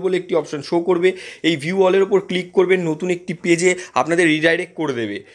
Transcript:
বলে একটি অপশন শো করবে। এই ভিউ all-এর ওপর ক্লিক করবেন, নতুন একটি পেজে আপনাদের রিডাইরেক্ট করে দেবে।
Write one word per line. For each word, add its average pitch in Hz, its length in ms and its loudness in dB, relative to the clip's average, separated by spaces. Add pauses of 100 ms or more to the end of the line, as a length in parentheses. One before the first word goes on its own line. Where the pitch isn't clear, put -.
বলে 185 160 -2
একটি 180 200 -8
অপশন 151 280 -6
শো 180 80 0 (100)
করবে। 180 220 2 (400)
এই 170 140 2
ভিউ 180 220 -4
all-এর 190 220 4
ওপর 196 120 2 (100)
ক্লিক 180 180 -4 (100)
করবেন, 185 220 4 (100)
নতুন 156 180 -4 (100)
একটি 175 160 -8 (100)
পেজে 175 280 2 (280)
আপনাদের 165 340 2
রিডাইরেক্ট 165 460 0
করে 151 200 -2
দেবে। 107 180 -4 (160)